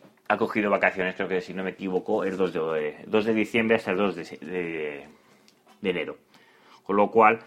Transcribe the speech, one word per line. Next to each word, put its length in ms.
ha 80
cogido 320
vacaciones, 460
creo 120
que 140
si 120
no 120
me 60
equivoco, 520
el 140
dos 160
de, 420
dos 180
de 80
diciembre 420
hasta 160
el 60
dos 180
de, 80
de, 840
de 80
enero. 280
Con 120
lo 160
cual, 360